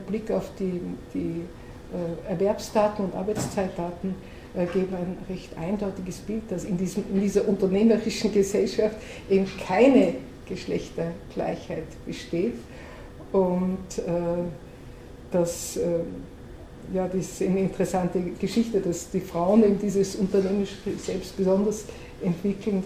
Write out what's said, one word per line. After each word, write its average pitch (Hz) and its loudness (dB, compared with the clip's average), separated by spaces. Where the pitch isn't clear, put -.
Blick 220 -4
auf 196 0
die, 180 -2
die, 170 -2
äh, 170 -4
Erwerbsdaten 208 2
und 175 -4
Arbeitszeitdaten, 190 -2
äh, 180 2
geben 185 0
ein 180 -4
recht - -8
eindeutiges 185 -4
Bild, 214 -6
dass 175 -4
in 180 -2
diesem, 190 -2
in 196 4
dieser 196 4
unternehmerischen 202 4
Gesellschaft 202 2
eben 190 6
keine 214 8
Geschlechtergleichheit - -4
besteht - -2
und, 185 2
äh, 175 0
dass, - 0
äh, 170 2
ja, 185 0
das 185 -2
ist - -2
eine 185 4
interessante 185 2
Geschichte, 202 2
dass 175 -2
die 190 0
Frauen 190 6
eben 196 6
dieses 196 2
unternehmerische 196 2
selbst - -6
besonders 196 2
entwickeln, 196 0